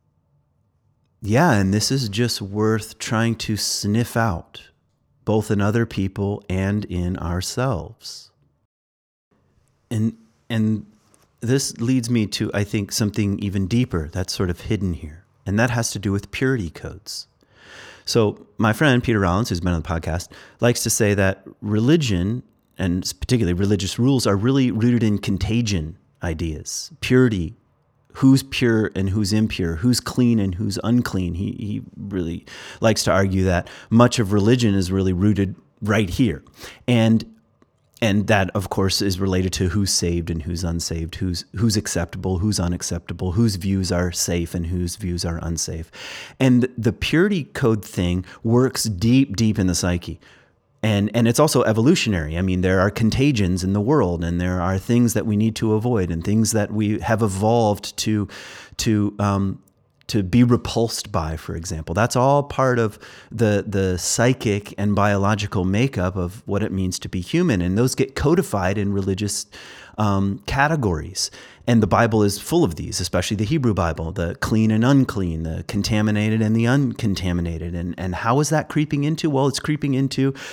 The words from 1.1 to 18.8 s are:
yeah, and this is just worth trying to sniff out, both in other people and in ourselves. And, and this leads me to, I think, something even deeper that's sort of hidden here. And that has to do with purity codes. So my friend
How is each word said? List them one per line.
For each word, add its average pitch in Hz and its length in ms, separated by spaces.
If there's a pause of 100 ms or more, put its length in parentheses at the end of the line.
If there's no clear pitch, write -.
yeah, 131 320
and 98 220
this 110 160
is 135 180
just 110 320
worth 107 580
trying 113 380
to 110 200
sniff 107 600
out, 110 540 (540)
both 107 260
in 104 100
other 104 240
people 101 640
and 98 360
in 90 320
ourselves. 90 1120 (1600)
And, 110 260 (320)
and 110 380 (540)
this 131 380
leads 117 300
me 113 180
to, 104 280
I 101 100
think, 101 260
something 101 480
even 98 280
deeper 95 460
that's 90 200
sort 92 180
of 85 120
hidden 95 320
here. 76 300 (220)
And 98 120
that 120 120
has 117 220
to 110 60
do 101 120
with 98 200
purity 127 400
codes. - 560 (800)
So 107 400 (120)
my 110 140
friend 123 300